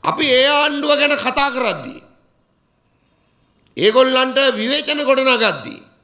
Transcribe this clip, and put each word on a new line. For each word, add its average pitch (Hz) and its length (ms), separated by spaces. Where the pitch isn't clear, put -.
අපි 294 220
ඒ 262 220
ආණ්ඩුව 294 480
ගැන 285 200
කතා 277 340
කරද්දී, 202 500
ඒගොල්ලන්ට 262 640
විවේචන 294 500
ගොඩනගද්දී 247 760